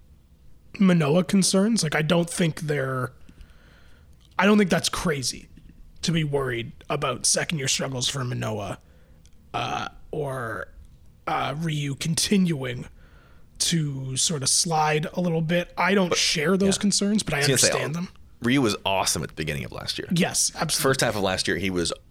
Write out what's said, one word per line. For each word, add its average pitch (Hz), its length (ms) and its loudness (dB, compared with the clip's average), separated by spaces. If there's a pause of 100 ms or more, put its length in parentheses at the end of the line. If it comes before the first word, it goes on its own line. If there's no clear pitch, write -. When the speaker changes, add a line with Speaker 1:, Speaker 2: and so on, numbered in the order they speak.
(800)
Speaker 1:
Manoah 175 440 4
concerns. 196 600 2
Like, 151 120 -2
I - 60 2
don't 170 280 2
think 160 320 -2
they're, 135 500 -2 (1300)
I 180 60 6
don't 208 120 8
think 202 120 4
that's 175 200 0
crazy - 580 -4 (540)
to 170 100 0
be 160 120 2
worried 131 480 -2 (180)
about 143 360 -2
second-year 147 420 0
struggles 131 400 -2
for 135 160 -4
Manoah, 110 560 -6 (760)
uh, 120 360 -4 (220)
or, 131 560 -6 (600)
uh, 139 300 -2
Ryu 147 380 -4
continuing 160 920 0 (760)
to 135 580 -2
sort 147 240 -2
of 127 80 0
slide 156 640 2
a 185 80 -2
little 165 200 0
bit. 175 360 0
I 180 160 2
don't 185 160 4
Speaker 2:
But, - 80 0
Speaker 1:
share 165 400 2
those 190 200 2
Speaker 2:
yeah. - 40 -4
Speaker 1:
concerns, 202 400 2
but - 140 -2
I - 20 0
Speaker 2:
I - 40 0
was 143 60 2
gonna 131 120 4
say, 120 80 6
Speaker 1:
understand 120 280 0
them. 180 120 -6 (340)
Speaker 2:
Ryu 131 200 2
was 104 140 2 (100)
awesome 95 360 0
at 64 80 -8
the - 60 -16
beginning 76 300 -4
of 52 60 -14
last - 280 -8
year. - 100 -8
Speaker 1:
Yes, 165 460 0
absolutely. - 340 0
Speaker 2:
First 135 120 2
half 113 140 2
of 104 60 0
last 92 260 0
year, 85 100 0
he 95 120 -2
was 87 240 0 (180)